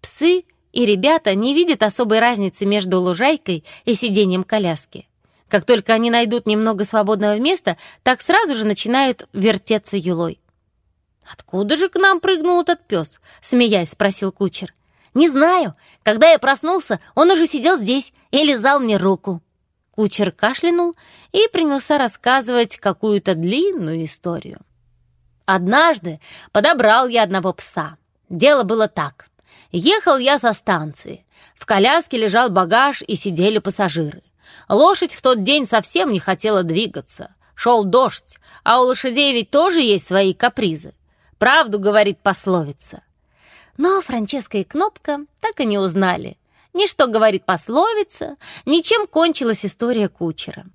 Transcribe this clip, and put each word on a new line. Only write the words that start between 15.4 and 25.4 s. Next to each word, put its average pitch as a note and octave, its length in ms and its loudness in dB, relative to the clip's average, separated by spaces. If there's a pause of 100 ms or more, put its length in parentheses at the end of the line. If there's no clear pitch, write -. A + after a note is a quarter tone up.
Когда A3+ 280 6
я D#4 80 6
проснулся, D4 600 -2 (160)
он E4 160 4
уже E4 160 4
сидел D4+ 300 0
здесь A#3+ 360 -2 (180)
и C#4+ 120 2
лизал C4+ 360 2
мне A3 180 0
руку". F#3 440 -2 (560)
Кучер G3+ 340 0
кашлянул E4+ 640 -2 (360)
и G#4+ 200 2
принялся D4 460 -2
рассказывать A#3+ 800 -2
какую-то G3+ 560 -2
длинную F3 720 -2
историю. - 540 -10 (880)